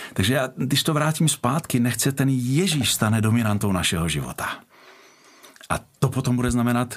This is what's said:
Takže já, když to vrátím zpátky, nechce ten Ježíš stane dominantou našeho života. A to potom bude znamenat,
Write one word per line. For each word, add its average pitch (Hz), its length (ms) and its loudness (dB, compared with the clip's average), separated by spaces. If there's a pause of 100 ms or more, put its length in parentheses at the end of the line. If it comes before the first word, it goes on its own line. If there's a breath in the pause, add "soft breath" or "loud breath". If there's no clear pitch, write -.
(140 loud breath)
Takže 107 200 0
já, 131 220 0
když 139 260 0
to 160 120 0
vrátím 156 340 2
zpátky, 127 520 0
nechce 120 320 0
ten 135 160 0
Ježíš 135 640 0
stane 110 280 2
dominantou 107 520 2
našeho 85 360 0
života. 69 400 -6 (1200 loud breath)
A 78 120 -4 (180)
to 135 100 2
potom 123 280 0
bude 123 140 0
znamenat, 120 460 0